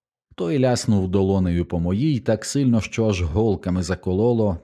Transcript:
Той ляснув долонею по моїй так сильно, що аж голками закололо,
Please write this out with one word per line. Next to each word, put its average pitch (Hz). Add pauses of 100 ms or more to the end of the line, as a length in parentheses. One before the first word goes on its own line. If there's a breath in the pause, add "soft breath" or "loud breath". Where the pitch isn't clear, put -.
(340)
Той 165
ляснув 117
долонею 92
по 87
моїй 107
так 110
сильно, 127
що 110
аж 92
голками 92
закололо, 95